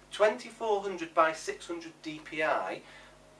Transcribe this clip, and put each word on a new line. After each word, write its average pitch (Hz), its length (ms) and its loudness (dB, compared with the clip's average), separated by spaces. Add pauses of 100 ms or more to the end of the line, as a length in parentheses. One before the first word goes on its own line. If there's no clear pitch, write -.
(120)
twenty-four 220 680 2
hundred 175 320 -6
by 160 200 6
six - 340 -8
hundred 165 240 -8 (100)
D 156 220 -10
P 156 200 -2
I. - 380 0 (580)